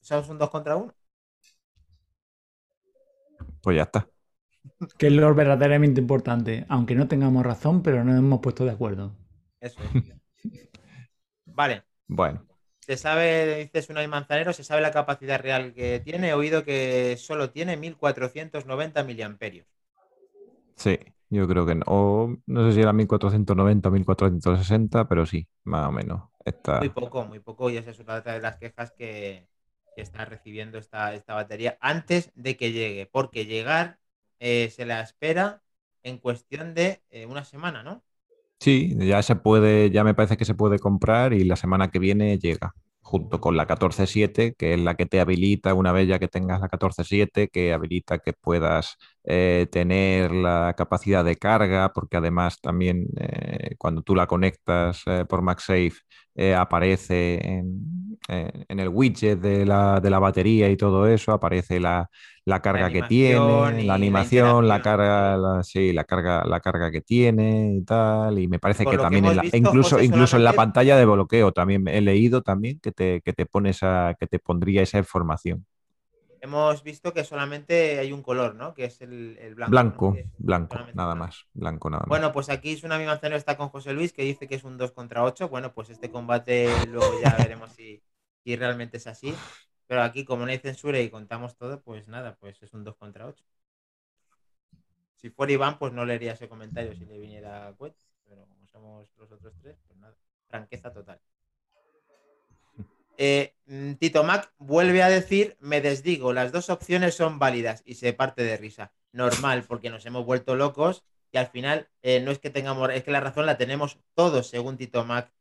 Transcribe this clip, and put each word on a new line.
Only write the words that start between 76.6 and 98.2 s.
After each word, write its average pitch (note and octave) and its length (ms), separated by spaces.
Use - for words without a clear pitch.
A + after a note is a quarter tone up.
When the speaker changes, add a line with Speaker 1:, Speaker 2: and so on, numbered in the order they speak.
Speaker 1:
visto D3+ 320
que D#3 100
solamente D3 720
hay C3+ 140
un C#3 100
color, B2 320
¿no? C3+ 200
Que C3 100
es A#2+ 160
el, A#2+ 400
el A2 140
blanco, A2+ 160
Speaker 2:
Blanco, A2+ 400
Speaker 1:
¿no? G2 40
Que E2+ 220
Speaker 2:
blanco, F2 380
Speaker 1:
solamente A#2+ 240
Speaker 2:
nada F2 160
Speaker 1:
blanco. E2 120
Speaker 2:
más, - 280
blanco D#2+ 340
nada D#2 140
más. - 80
Speaker 1:
Bueno, D#3 240
pues C#3 160
aquí D3 260
Tsunami D#3 300
Manzanero D3+ 320
está C#3+ 180
con C#3+ 140
José C#3 240
Luis, E3+ 180
que C3+ 120
dice C3+ 220
que C3+ 100
es C3 60
un C3 140
dos B2 160
contra A#2+ 320
ocho. C3 240
Bueno, B2+ 240
pues A2 160
este A2+ 220
combate A#2+ 580
luego A#2 340
ya - 120
Speaker 2:
<laughs> - 40
Speaker 1:
veremos A2+ 340
si, A2 300
si A#2+ 120
realmente A#2+ 420
es - 80
así. A#2+ 280
Pero B2 160
aquí, A#2+ 240
como A#2+ 180
no B2 60
hay C3 80
censura C3+ 420
y A#2 80
contamos A2+ 480
todo, C3+ 240
pues G#2+ 280
nada, A#2 300
pues G2+ 240
es G#2 120
un G#2+ 100
dos G#2 120
contra G#2 300
ocho. D3 160
Si A#2 140
fuera C#3 220
Iván, C#3 260
pues B2+ 160
no A#2+ 100
leería A#2+ 280
ese A2+ 180
comentario A2 440
si F2 120
le G#2 120
viniera G#2 500
a G2+ 40
cuento. C3+ 320